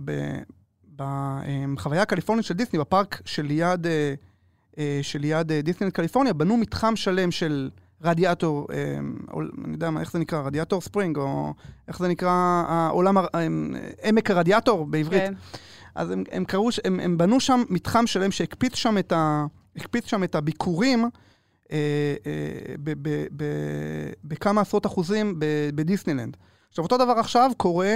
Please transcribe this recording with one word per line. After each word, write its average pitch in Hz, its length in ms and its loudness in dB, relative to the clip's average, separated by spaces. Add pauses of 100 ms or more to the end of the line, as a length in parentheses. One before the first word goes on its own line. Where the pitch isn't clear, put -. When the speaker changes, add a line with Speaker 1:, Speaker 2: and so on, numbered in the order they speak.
Speaker 1:
ב-, 143 340 -4 (560)
ב-, 139 60 -10
אה, 139 640 -4 (120)
חוויה 151 240 0
הקליפורנית 214 440 0
של - 80 -4
דיסני, 180 260 -2
בפארק 190 460 0
שליד... 165 640 0
אה, 151 260 0 (640)
אה, 143 240 -2
שליד, 156 500 -2
אה, 151 100 0
דיסנילנד 180 320 -2
קליפורניה, 220 400 2
בנו 165 240 2
מתחם 226 380 0
שלם 185 360 2
של 147 380 -2 (320)
רדיאטור, 165 720 2
אה, 143 240 -4 (340)
עול-, 156 200 -6 (140)
אני - 80 -6
יודע 160 160 -2
מה, 156 100 -2
איך 165 120 -6
זה 175 80 -2
נקרא? 156 220 -2
רדיאטור 151 400 -2
ספרינג, 180 360 -2
או 147 360 -2 (340)
איך - 120 -10
זה 180 80 0
נקרא? 180 240 2 (360)
העולם 170 500 4
הר-, 180 180 4
אה, 165 120 0 (560)
עמק 214 280 4
הרדיאטור 185 540 4
בעברית. 156 360 0
Speaker 2:
כן. 196 120 -2 (640)
Speaker 1:
אז 170 160 -4
הם, 190 200 -2
הם 185 140 -2
קראו 202 260 0
ש-, - 120 -4
הם, 185 160 2
הם 175 180 0
בנו 196 220 6
שם 254 300 4
מתחם 226 380 2
שלם 196 240 0
שהקפיץ - 440 -2
שם 220 220 0
את 180 140 0
ה-, 156 340 2 (300)
הקפיץ - 300 -6
שם 202 180 0
את 175 120 -2
הביקורים, 180 680 2 (680)
אה, 156 60 -2 (480)
אה, 147 580 -6
ב-, 151 260 -6
ב-, 151 160 -2 (100)
ב-, 147 760 -6 (120)
בכמה 202 380 0
עשרות 202 240 0
אחוזים 196 540 -2
ב-, 151 360 0
בדיסנילנד. 147 640 -2 (320)
עכשיו, - 160 -4
אותו 247 120 2
דבר 247 220 4
עכשיו 240 380 4
קורה 185 380 2